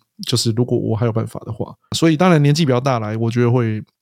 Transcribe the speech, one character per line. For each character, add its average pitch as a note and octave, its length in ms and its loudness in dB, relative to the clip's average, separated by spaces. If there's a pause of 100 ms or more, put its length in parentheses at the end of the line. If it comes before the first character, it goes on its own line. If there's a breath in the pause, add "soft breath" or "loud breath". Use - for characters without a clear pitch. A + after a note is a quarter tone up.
(280)
就 - 80 0
是 A2+ 160 -2
如 A#2 120 0
果 B2 140 0
我 A2 160 -2
还 A2 120 -2
有 A2+ 60 -2
办 A2 140 -4
法 - 180 -14
的 - 60 -12
话。 - 240 -10 (220)
所 E3 120 2
以 D#3+ 80 2
当 F3+ 140 4
然 D#3+ 100 6
年 D3 140 4
纪 E3 100 0
比 C3 60 2
较 B2 80 2
大 B2+ 220 0
来， G#2+ 160 -6
我 A2+ 120 -2
觉 A#2 120 0
得 A#2+ 100 4
会 A2+ 320 0 (200)